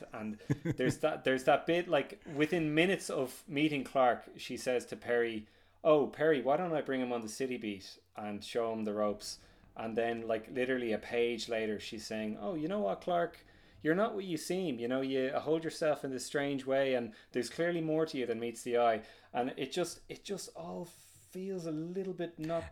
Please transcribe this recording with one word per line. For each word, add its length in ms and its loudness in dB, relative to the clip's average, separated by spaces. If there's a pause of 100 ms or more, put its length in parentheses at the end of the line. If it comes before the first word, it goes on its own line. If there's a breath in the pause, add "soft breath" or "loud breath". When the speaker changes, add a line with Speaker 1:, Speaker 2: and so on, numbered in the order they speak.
(140)
Speaker 1:
And 240 -6 (180)
Speaker 2:
<laughs> 220 -6
Speaker 1:
there's 220 0
that, 260 0
there's 200 2
that 200 6
bit, 240 2
like, 320 0 (140)
within 380 2
minutes 360 2
of 380 -4
meeting 360 0
Clark, 400 4 (140)
she 200 -8
says 300 0
to 80 -8
Perry, 520 0 (360 soft breath)
"Oh, 240 6
Perry, 340 2
why 160 4
don't 160 -2
I 80 0
bring 200 -2
him 120 -2
on 80 -2
the 80 -6
city 280 -4
beat 400 -6 (180)
and 280 -6
show 280 -2
him 140 -4
the 80 0
ropes?" 460 0 (380 loud breath)
And 200 -6
then, 300 0
like, 260 0
literally 400 0
a 40 2
page 520 0
later, 300 0
she's 280 -10
saying, 340 -4
"Oh, 140 -2
you 120 -2
know 120 -2
what, 220 0
Clark? 360 0 (460 loud breath)
You're 120 4
not 200 0
what 80 -4
you 140 -2
seem. 420 -2
You 80 -2
know, 140 0
you 340 2
hold 280 2
yourself 400 0
in 80 -4
this 140 -4
strange 400 0
way, 300 4
and 160 0 (220 loud breath)
there's 160 0
clearly 320 0
more 240 2
to 120 -4
you 80 0
than 140 -2
meets 240 -6
the 140 2
eye." 240 6 (320 loud breath)
And 240 0
it 160 -2
just, 260 -2 (100)
it 140 -12
just 320 -8
all 320 -8 (440)
feels 340 -6
a 60 -2
little 420 -4
bit 260 -6
not 320 -2